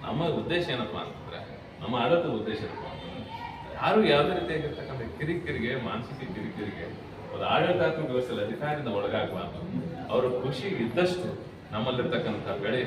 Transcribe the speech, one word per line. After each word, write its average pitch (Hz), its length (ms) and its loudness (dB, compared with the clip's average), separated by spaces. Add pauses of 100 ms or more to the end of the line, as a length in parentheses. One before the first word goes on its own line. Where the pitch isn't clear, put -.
ನಮ್ಮ 135 160 0 (200)
ಉದ್ದೇಶ 175 220 2 (120)
ಏನಪ್ಪಾ 90 300 -2
ಅಂತಂದ್ರೆ, - 360 -10 (420)
ನಮ್ಮ 120 100 -2 (100)
ಆಡಳಿತದ 165 380 6
ಉದ್ದೇಶ - 260 -2
ಏನಪ್ಪಾ - 260 -8
ಅಂತಂದ್ರೆ - 300 -10 (560)
ಯಾರು 196 200 6 (120)
ಯಾವುದೇ 151 260 8
ರೀತಿಯಾಗಿರ್ತಕ್ಕಂಥ 147 640 -2 (160)
ಕಿರಿಕಿರಿಗೆ, 147 540 -2 (160)
ಮಾನಸಿಕ 113 320 -6 (160)
ಕಿರಿಕಿರಿಗೆ 104 500 -6 (480)
ಒಂದು 85 200 -4
ಆಡಳಿತಾತ್ಮಕ 160 580 4
ವ್ಯವಸ್ಥೆಯಲ್ಲಿ 117 360 2
ಅಧಿಕಾರದಿಂದ 143 520 -2
ಒಳಗಾಗಬಾರ್ದು. 98 600 0 (520)
ಅವರ 107 120 4 (200)
ಖುಷಿ 147 240 -2 (160)
ಇದ್ದಷ್ಟು 180 440 2 (460)
ನಮ್ಮಲ್ಲಿರ್ತಕ್ಕಂಥ 113 760 0 (160)
ಬೆಳೆ 120 240 2